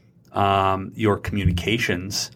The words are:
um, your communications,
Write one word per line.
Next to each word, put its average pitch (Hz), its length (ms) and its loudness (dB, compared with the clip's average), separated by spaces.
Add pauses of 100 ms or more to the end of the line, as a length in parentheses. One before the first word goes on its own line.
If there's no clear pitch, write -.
(340)
um, 98 600 2
your 104 240 2
communications, 98 1200 -2